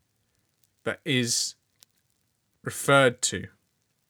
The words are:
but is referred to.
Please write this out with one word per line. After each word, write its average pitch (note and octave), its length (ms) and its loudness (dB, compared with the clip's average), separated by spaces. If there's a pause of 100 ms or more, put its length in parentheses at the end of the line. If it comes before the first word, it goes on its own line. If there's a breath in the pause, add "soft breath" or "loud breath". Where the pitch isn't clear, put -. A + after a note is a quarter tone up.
(840)
but - 200 -6
is B2 500 -2 (1080)
referred C3+ 600 2
to. - 260 -6 (600)